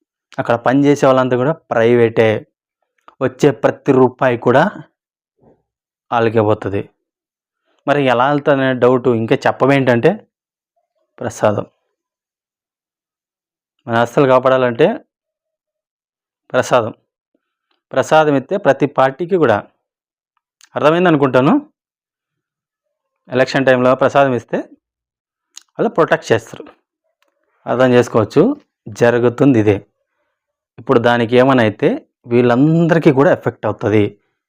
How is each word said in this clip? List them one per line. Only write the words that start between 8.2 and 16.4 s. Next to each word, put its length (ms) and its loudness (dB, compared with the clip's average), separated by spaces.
వెళ్తుందనే 460 -2
డౌట్ 340 0
ఇంకా 280 -2
చెప్పమేంటంటే 800 0
ప్రసాదం. 460 -4
మన 100 -6
ఆస్తులు 300 0
కాపాడాలంటే 760 0